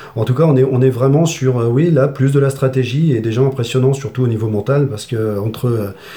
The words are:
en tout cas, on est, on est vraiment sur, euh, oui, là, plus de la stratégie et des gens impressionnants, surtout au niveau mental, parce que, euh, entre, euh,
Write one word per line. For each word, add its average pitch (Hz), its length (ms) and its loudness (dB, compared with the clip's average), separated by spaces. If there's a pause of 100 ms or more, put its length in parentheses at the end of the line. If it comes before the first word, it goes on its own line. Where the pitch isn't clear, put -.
(160)
en 113 80 -2
tout 127 100 0
cas, 151 100 2
on 151 120 4
est, 131 80 4
on 131 160 0
est 131 80 4
vraiment 139 380 2
sur, 127 320 -2
euh, 117 100 0
oui, 147 220 2
là, 143 180 4
plus 139 240 0
de 143 60 2
la 135 100 2
stratégie 131 640 0
et 110 80 0
des 113 120 -2
gens 127 140 2
impressionnants, 131 460 0
surtout 127 300 -4
au 123 60 0
niveau 110 200 -2
mental, 135 400 0
parce 104 160 -8
que, 120 120 -6
euh, 107 220 -2
entre, 110 280 -4
euh, 110 220 -2 (280)